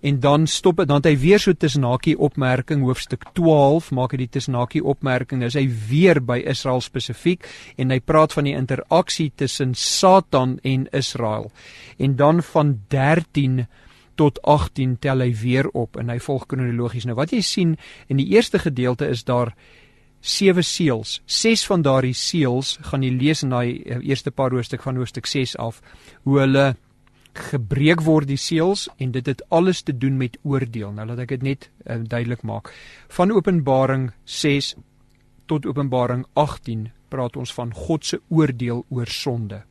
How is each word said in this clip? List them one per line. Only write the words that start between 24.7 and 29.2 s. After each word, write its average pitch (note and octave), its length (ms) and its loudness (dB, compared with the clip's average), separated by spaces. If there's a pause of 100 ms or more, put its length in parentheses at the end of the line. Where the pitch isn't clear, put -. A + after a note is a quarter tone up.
van C3 140 -6
hoofstuk B2+ 300 -6
ses C3+ 300 -4
af, A#2 240 -8 (440)
hoe C#3 160 4
hulle C3+ 360 4 (580)
gebreek C#3+ 680 0
word, D#3 240 4
die C#3 100 -2
seels, F3 500 -2 (100)
en C3 120 -4
dit B2+ 160 -4